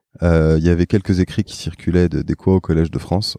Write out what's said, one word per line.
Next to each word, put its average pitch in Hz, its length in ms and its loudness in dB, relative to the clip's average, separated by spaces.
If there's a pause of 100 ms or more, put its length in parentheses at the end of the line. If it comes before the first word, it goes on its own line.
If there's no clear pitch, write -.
(220)
Euh, 80 380 4
il 80 40 0
y 85 60 4
avait 87 160 2
quelques 98 340 0
écrits 92 240 -2
qui - 120 -12
circulaient 87 520 -2
de, 76 140 -4
des 80 140 -4
cours - 180 0
au 95 60 2
Collège 80 320 0
de - 80 -6
France. - 400 -4